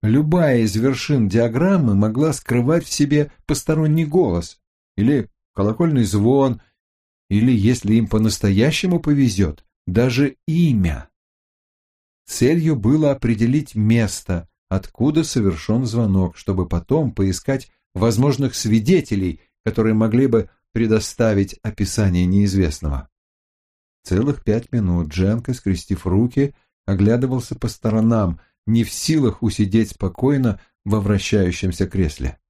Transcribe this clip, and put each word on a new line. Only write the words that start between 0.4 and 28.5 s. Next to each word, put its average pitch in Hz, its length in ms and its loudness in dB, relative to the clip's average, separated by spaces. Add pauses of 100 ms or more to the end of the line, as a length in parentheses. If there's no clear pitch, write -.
из 104 140 0
вершин 123 540 0
диаграммы 120 640 2
могла 110 400 0
скрывать 131 500 0
в - 80 -12
себе 147 400 0 (140)
посторонний 156 600 0
голос, 123 540 -2 (380)
или 120 320 0 (240)
колокольный 120 500 0
звон, 117 560 2 (720)
или, 107 220 2
если 113 420 2
им 113 140 2
по-настоящему 110 920 0
повезет, 117 640 0 (220)
даже 123 500 0 (120)
имя. 127 640 0 (1160)
Целью 156 500 0
было 139 360 2
определить 127 640 -2
место, 107 760 0 (180)
откуда 143 560 -2
совершен 107 640 -2
звонок, 101 520 0
чтобы 92 300 -4
потом 120 440 -2
поискать 101 580 -4 (240)
возможных 120 640 0
свидетелей, 107 840 0 (220)
которые 110 300 0
могли 113 340 2
бы 113 220 0 (220)
предоставить 110 920 0
описание 98 600 0
неизвестного. 90 840 0 (960)
Целых 127 400 -2
пять 117 280 -2
минут 87 380 -2
Дженко, 101 440 -2
скрестив 92 540 -4
руки, 123 480 0 (300)
оглядывался 120 680 0
по - 120 -8
сторонам, 110 720 0 (260)